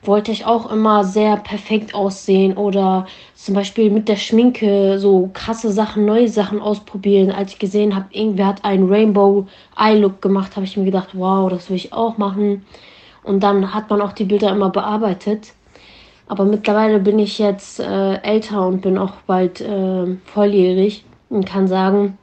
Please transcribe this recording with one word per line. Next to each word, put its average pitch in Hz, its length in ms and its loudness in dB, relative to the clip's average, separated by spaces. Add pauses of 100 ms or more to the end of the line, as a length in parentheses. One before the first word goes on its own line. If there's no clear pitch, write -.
wollte 208 300 0
ich - 160 -6
auch 226 240 0
immer 214 320 2
sehr 208 340 2
perfekt 214 560 -6
aussehen 196 640 0
oder 190 480 0 (300)
zum - 180 -6
Beispiel 202 380 0
mit 214 160 0
der 214 80 2
Schminke 202 840 2
so 190 360 2
krasse 226 380 -6
Sachen, 208 340 0
neue 226 220 4
Sachen 208 320 -2
ausprobieren. 202 720 0
Als 196 240 -6
ich - 60 -20
gesehen 208 360 0
hab, 190 200 -8
irgendwer 202 320 0
hat 202 180 -4
einen 190 260 2
Rainbow 202 540 4 (320)
Eye 214 220 4
Look 196 240 0
gemacht, 196 320 -2
hab 196 80 -6
ich 190 120 -10
mir 190 100 0
gedacht, 190 280 -2
„Wow, 190 380 0
das 180 180 -8
will 185 60 -2
ich - 180 -8
auch 226 240 -2
machen.“ 202 480 -2 (580)
Und 196 180 0
dann 202 340 0
hat 214 160 -6
man 208 100 2
auch 202 120 -4
die 214 120 -4
Bilder 202 260 0
immer 190 200 0
bearbeitet. 208 840 -4 (760)
Aber 202 140 -4
mittlerweile 214 560 2
bin 208 200 2
ich 208 200 -2
jetzt, 202 400 -4
äh, 196 360 -2
älter 208 520 -2
und 185 140 -2
bin 190 160 0
auch 190 160 -4 (140)
bald, 185 340 -2
äh, 185 640 -4
volljährig 202 800 2 (240)
und 202 160 -2
kann 185 240 -2
sagen 196 540 0